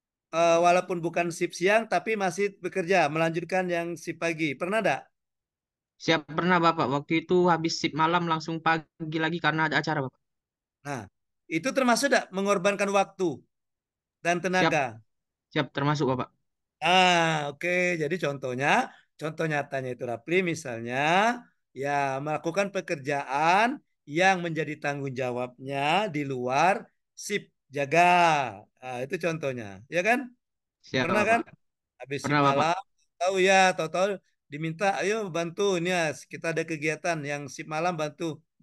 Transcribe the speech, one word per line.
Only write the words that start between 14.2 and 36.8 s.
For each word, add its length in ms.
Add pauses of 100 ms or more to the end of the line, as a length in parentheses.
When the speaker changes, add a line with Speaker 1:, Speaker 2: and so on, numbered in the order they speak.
Speaker 1:
dan 160
Speaker 2:
Siap. 80
Speaker 1:
tenaga? 400 (640)
Speaker 2:
Siap, 240
termasuk, 400
Bapak. 160 (560)
Speaker 1:
Ah, 640
oke. 480
Jadi 240
contohnya, 720 (240)
contoh 320
nyatanya 480
itu 80
Rapli 400
misalnya, 960 (360)
ya 480
melakukan 480
pekerjaan 1040 (300)
yang 340
menjadi 400
tanggung 300
jawabnya 960
di 160
luar 640 (260)
shift 380 (160)
jaga. 960 (160)
Ah, 240
itu 160
contohnya, 720
ya 100
kan? 300 (500)
Speaker 2:
Siap, 240
Speaker 1:
Pernah 160
Speaker 2:
Bapak. 80
Speaker 1:
kan? 100 (600)
Habis 240
Speaker 2:
Pernah, 160
Speaker 1:
shift 80
Speaker 2:
Bapak. 160
Speaker 1:
malam, 200 (360)
tahu 240
ya, 180 (140)
tahu-tahu 320 (400)
diminta, 480
"Ayo 320
bantu 480
ini 160
ya, 240
kita 400
ada 80
kegiatan 560